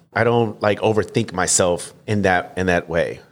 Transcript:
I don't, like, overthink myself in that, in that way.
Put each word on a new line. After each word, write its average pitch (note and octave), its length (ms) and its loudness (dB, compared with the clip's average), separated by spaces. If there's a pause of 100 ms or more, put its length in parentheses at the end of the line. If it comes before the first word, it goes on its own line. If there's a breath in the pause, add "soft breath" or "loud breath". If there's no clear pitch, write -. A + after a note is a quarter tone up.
(200 loud breath)
I A2+ 40 2
don't, A#2 380 0
like, G#2 180 0
overthink G#2+ 520 0
myself F2+ 600 0 (140)
in G#2 160 0
that, F2+ 340 2
in F#2 100 0
that F2 220 0
way. D#2+ 320 -2 (120)